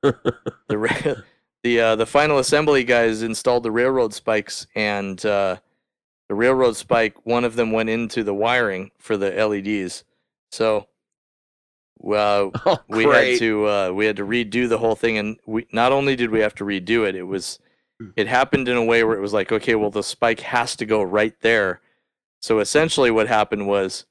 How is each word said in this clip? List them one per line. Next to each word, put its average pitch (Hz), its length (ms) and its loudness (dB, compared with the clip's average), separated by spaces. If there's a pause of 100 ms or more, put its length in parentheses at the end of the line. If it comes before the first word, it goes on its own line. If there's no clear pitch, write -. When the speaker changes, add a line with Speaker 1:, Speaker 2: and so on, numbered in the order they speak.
Speaker 1:
the 135 120 2 (560)
ra-, 113 460 -2 (240)
Speaker 2:
<laughs> - 240 -20
Speaker 1:
the, 120 160 2
uh, 113 160 4
the 110 100 0
final 147 340 2
assembly 147 440 2
guys 117 400 2
installed 117 400 0
the 113 80 -2
railroad 120 420 0
spikes, - 640 -4
and, 101 500 -4
uh, 98 320 0 (720)
the 101 60 -4
railroad 123 400 2
spike, - 500 -2
one 120 180 0
of 113 120 -2
them 113 160 0
went 113 180 0
into 113 340 -2
the 101 100 -2
wiring 104 640 -2
for - 180 -4
the 98 220 -2
L 107 160 0
E 101 80 -4
Ds. 98 420 -4 (480)
So, 107 360 -2 (1120)
well, 104 600 0
Speaker 2:
<laughs> - 60 -6
Oh, 175 220 2
Speaker 1:
we 110 180 0
Speaker 2:
great. 131 280 4
Speaker 1:
had 120 60 0
to, 107 280 0
uh, 98 240 0
we 101 140 -2
had 107 120 0
to 101 80 -6
redo 117 420 -2
the 113 120 0
whole 113 160 0
thing, 113 240 -2
and 107 260 -6
we, 113 260 -6
not 117 200 2
only 139 240 2
did 120 160 -2
we 110 80 2
have 107 160 0
to - 100 -10
redo 101 420 -2
it, 95 80 -4
it 92 80 -8
was, 92 360 -8 (400)
Speaker 2:
Hmm. 107 180 -18
Speaker 1:
it 107 100 0
happened 127 400 0
in 123 80 0
a 120 80 2
way 117 220 4
where 110 120 0
it 95 40 -6
was 101 120 -4
like, 104 200 0
"Okay, 113 220 0
well, 107 140 0
the 101 140 -4
spike - 380 -2
has 117 360 -2
to 117 80 -6
go 107 160 2
right 104 380 0
there." 104 400 0 (600)
So 110 180 0
essentially 143 500 2
what 110 200 2
happened 107 380 0
was 98 420 -2